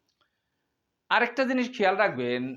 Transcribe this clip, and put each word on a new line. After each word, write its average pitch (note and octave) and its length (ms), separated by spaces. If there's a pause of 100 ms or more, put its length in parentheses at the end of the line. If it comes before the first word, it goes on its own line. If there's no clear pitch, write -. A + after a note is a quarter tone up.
(1080)
আরেকটা A#3 340
জিনিস B3+ 340
খেয়াল G3 200
রাখবেন, B2+ 600